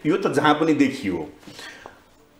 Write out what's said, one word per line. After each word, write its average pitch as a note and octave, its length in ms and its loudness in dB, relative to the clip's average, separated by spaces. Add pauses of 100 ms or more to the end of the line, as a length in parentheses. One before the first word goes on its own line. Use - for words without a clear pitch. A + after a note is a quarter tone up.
यो E3 100 2
त - 160 -2
जहाँ D3 220 4
पनि D#3+ 200 2
देखियो, F#2+ 580 -2 (1080)